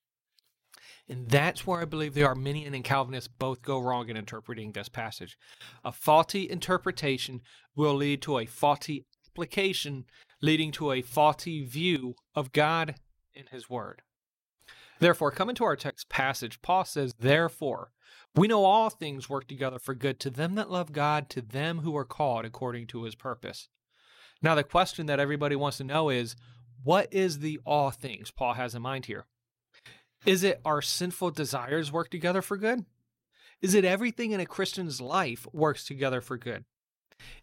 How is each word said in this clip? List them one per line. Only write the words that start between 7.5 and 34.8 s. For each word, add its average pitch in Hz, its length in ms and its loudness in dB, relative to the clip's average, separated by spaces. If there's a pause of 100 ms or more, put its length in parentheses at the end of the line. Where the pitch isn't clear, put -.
will 147 200 4
lead 143 280 0
to 143 140 -2
a 113 80 -2
faulty 143 600 0 (220)
application, 165 800 -4 (360)
leading 156 300 4
to 147 200 -2
a 127 100 0
faulty 151 640 2
view 135 500 0 (200)
of 131 160 -2
God 156 440 2 (400)
and 135 140 -20
his 127 180 -14
word. 110 360 -8 (960)
Therefore, 165 320 6
coming 233 240 -2
to 233 100 0
our 156 100 2
text - 320 -8
passage, 131 540 -2
Paul 185 240 2
says, 131 300 -4
"Therefore, 139 760 2 (440)
we 190 120 8
know 214 160 6
all 214 260 6
things 139 380 -8
work 135 200 -6
together 131 320 -4
for 135 160 -6
good 131 260 0
to 139 80 -4
them 160 260 -2
that 214 140 -2
love 175 240 -2
God, 147 380 0
to 127 100 -6
them 143 380 -4
who 151 180 -2
are 135 80 -2
called 120 400 0
according 120 420 -8
to 117 160 -8
his 113 120 -10
purpose." - 520 -10 (720)
Now, 160 140 4
the 147 80 4
question 170 440 0
that 139 120 2
everybody 143 360 2
wants 143 220 -2
to 139 60 -8
know 151 260 2
is, 120 260 0 (480)
what 175 280 4
is 185 280 2
the 151 260 -4
all 147 240 2
things 110 420 -10
Paul 120 220 -2
has 120 220 -4
in 117 60 -8
mind 131 260 -6
here? 101 180 -8 (1000)
Is 190 180 4
it 190 200 2
our 151 180 2
sinful 180 500 -4
desires 143 600 -2
work 165 180 -2
together 180 340 0
for 202 120 -4
good? 220 300 -2 (760)
Is 190 120 4
it 202 100 8
everything 220 480 0
in 202 80 0
a 175 60 -2
Christian's 170 560 -4